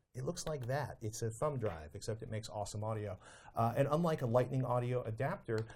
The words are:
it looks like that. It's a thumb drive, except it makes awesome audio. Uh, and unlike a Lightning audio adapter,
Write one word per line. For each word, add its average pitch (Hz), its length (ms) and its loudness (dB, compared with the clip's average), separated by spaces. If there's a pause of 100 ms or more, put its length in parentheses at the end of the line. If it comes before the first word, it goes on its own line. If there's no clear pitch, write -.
(140)
it 127 100 -6
looks 170 220 -4
like 147 200 -2
that. 131 360 0
It's 107 200 -6
a 113 80 2
thumb 147 280 0
drive, 85 360 -2
except 107 280 -4
it - 80 -8
makes 107 180 -4
awesome 104 340 -4
audio. 104 360 -2 (360)
Uh, 117 220 4
and 139 140 6
unlike 160 320 2
a 131 40 2
Lightning 127 380 4
audio 123 380 2
adapter, 117 720 0